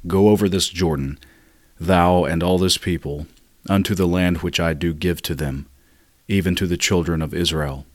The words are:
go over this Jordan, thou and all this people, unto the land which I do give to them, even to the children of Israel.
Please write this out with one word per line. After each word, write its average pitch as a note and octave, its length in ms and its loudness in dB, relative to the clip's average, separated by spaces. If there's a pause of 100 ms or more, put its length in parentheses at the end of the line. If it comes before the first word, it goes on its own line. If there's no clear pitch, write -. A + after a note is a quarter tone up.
go F#2+ 220 4
over G#2 180 4
this F#2 220 0
Jordan, D2 500 -2 (600)
thou F2+ 440 4
and E2 180 -2
all F2+ 160 2
this F#2 180 2
people, D#2 500 -6 (400)
unto G2 280 0
the F2+ 120 2
land F2+ 360 2
which F2+ 180 -4
I E2 140 0
do E2 180 -2
give E2 300 -2
to E2 120 -6
them, C#2+ 360 -6 (580)
even F#2 280 0
to G2 100 -2
the F2 100 -2
children E2 460 0
of D2 100 -6
Israel. D2+ 640 -4